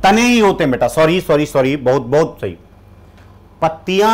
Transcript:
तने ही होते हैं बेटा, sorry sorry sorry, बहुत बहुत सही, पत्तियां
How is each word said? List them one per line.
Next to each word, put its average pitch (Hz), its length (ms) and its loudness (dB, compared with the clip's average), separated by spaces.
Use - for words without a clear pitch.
तने 214 200 2
ही 240 160 2
होते 190 260 2
हैं 135 60 0
बेटा, 123 180 0
sorry 160 320 0
sorry 151 260 0
sorry, 135 300 -2
बहुत 127 280 0
बहुत 147 360 0
सही, 92 160 -10
पत्तियां 185 520 -2